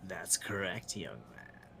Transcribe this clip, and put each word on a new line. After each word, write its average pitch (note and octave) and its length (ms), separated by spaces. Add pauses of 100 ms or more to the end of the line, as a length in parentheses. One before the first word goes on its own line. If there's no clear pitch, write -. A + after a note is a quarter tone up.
That's F2+ 340
correct, G2 600
young A#1 240 (140)
man. - 460